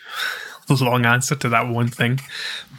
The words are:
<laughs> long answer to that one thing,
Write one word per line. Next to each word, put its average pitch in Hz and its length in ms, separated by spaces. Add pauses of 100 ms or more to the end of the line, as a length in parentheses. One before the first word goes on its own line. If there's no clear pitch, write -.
(360)
<laughs> - 340
long 123 360
answer 123 300
to 131 140
that 117 180
one 117 200
thing, 120 320 (600)